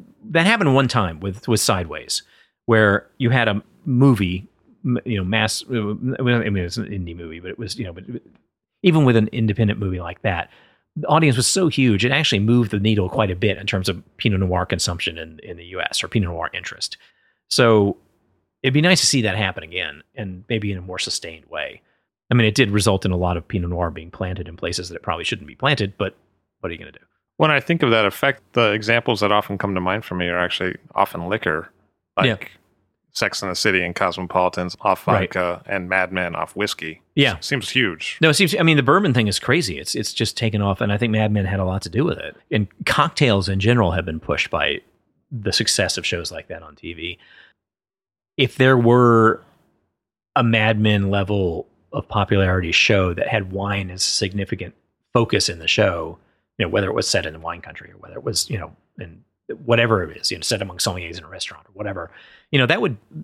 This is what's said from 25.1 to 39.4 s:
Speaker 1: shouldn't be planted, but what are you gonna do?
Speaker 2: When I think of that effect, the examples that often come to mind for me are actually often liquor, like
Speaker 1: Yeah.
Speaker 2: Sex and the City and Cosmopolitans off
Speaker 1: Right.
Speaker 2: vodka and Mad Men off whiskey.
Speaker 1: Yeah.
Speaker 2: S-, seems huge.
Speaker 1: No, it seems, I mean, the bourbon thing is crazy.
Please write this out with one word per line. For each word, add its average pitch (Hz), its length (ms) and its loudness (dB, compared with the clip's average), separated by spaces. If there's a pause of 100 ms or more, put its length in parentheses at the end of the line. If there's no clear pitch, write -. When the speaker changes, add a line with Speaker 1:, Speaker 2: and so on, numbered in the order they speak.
Speaker 1:
shouldn't - 240 -6
be - 60 -20
planted, 123 440 -2
but 101 180 -4 (440)
what 87 100 -8
are - 20 -8
you 87 60 -12
gonna - 140 -18
do? - 60 -20 (380)
Speaker 2:
When 156 140 4
I 139 100 4
think 170 220 0
of 127 80 4
that 113 160 4
effect, - 480 -2
the 113 180 4
examples 110 480 0
that 101 100 2
often 104 280 0
come 101 160 -2
to 92 80 -2
mind 95 240 -2
for 95 80 -8
me 90 140 -2
are 87 100 -2
actually 90 380 -2 (180)
often 90 340 -2
liquor, 85 420 -2 (460)
like 101 100 2
Speaker 1:
Yeah. 110 120 0 (720)
Speaker 2:
Sex - 280 -2
and 95 100 -6
the 87 60 -6
City 92 260 2
and 87 120 -6
Cosmopolitans 90 880 0
off 98 240 0
Speaker 1:
Right. 95 260 2
Speaker 2:
vodka 87 320 -4
and 92 240 -6
Mad 92 240 0
Men 90 240 -4
off 80 180 -6
whiskey. 85 460 -6 (140)
Speaker 1:
Yeah. 127 240 2
Speaker 2:
S-, - 80 -12
seems 127 240 -6
huge. 101 500 -2
Speaker 1:
No, 160 80 6
it 147 60 4
seems, 185 200 2
I - 80 0
mean, 160 140 4
the 139 60 4
bourbon 156 320 4
thing 113 120 4
is 98 120 -2
crazy. 120 400 -2